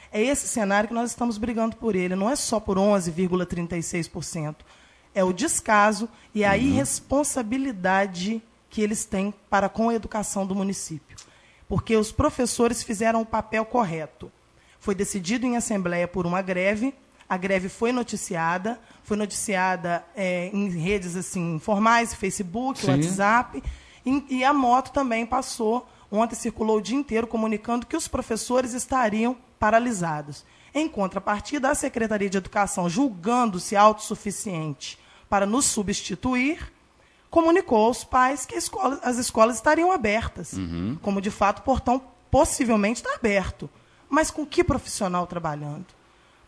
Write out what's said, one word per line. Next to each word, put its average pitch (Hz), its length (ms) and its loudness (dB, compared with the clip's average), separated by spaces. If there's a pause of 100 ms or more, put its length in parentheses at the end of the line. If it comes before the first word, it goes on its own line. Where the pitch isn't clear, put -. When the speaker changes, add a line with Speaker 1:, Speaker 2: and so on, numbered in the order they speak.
(120)
Speaker 1:
é 214 100 0
esse 277 260 0
cenário 208 420 0
que 233 40 -6
nós 233 160 -2
estamos 240 280 -2
brigando 226 400 -2
por 220 180 -2
ele. 180 200 0
Não 190 140 0
é 294 60 0
só 226 240 -2
por 202 180 -2
onze 196 320 4
vírgula 175 360 0
trinta 175 320 -6
e 165 40 -2
seis 165 280 -4
por 165 160 -10
cento. 151 400 -8 (500)
É 196 80 4
o 185 100 4
descaso 214 760 2 (280)
e 208 80 2
a 202 80 4
Speaker 2:
Uhum. 202 60 4
Speaker 1:
irresponsabilidade 226 1800 0 (280)
que 220 120 -4
eles 208 240 0
têm 202 280 -2 (160)
para 196 200 2
com 226 200 0
a 233 60 2
educação 202 500 -4
do 190 80 -4
município. 190 640 -6 (500)
Porque 214 280 0
os 214 160 2
professores 240 720 0
fizeram 226 380 0
o 220 40 -4
papel 220 400 -2
correto. 165 680 -4 (480)
Foi 196 160 -2
decidido 202 500 -2
em 240 120 0
assembleia 175 500 0
por 180 180 -2
uma 180 160 0
greve, 196 520 0 (340)
a 190 100 0
greve 190 320 0
foi 233 220 -2
noticiada, 190 880 -2 (240)
foi 214 140 -4
noticiada, 185 840 -2 (120)
é, 180 360 -2
em 202 180 -2
redes, 180 460 -2
assim, 170 400 -4
informais, 226 580 2
Facebook, 202 640 -4
Speaker 2:
Sim. 170 120 2
Speaker 1:
WhatsApp, 196 720 2 (420)
e, 269 240 0
e 254 140 0
a 277 100 6
moto 262 380 2
também 233 340 0
passou, 233 600 -2 (240)
ontem 220 240 2
circulou 220 420 0
o 214 40 0
dia 208 160 -2
inteiro 233 300 0
comunicando 220 580 -2
que - 120 -4
os - 100 -6
professores 247 640 -2
estariam 240 640 0 (240)
paralisados. 185 840 0 (300)
Em 311 140 0
contrapartida, 208 840 -2
a 294 60 2
Secretaria 220 540 -2
de 190 80 0
Educação, 190 520 0
julgando-se 214 840 0
autossuficiente 202 1200 2 (320)
para 202 160 4
nos 240 200 2
substituir, 247 1040 -2 (580)
comunicou 330 560 4
aos 240 180 0
pais 262 400 2
que - 120 -12
a - 20 -8
escola, 277 460 -2
as 240 140 0
escolas 233 400 2
estariam 330 340 4
abertas, 214 640 -2
Speaker 2:
Uhum. 92 460 -4
Speaker 1:
como 196 220 -2
de - 80 -4
fato - 300 0
o - 40 -18
portão 262 380 0 (300)
possivelmente 240 720 2
está 539 140 -4
aberto. 196 540 -2 (400)
Mas 311 220 2
com 302 160 -6
que - 160 2
profissional 180 640 -2
trabalhando? 156 580 -6 (640)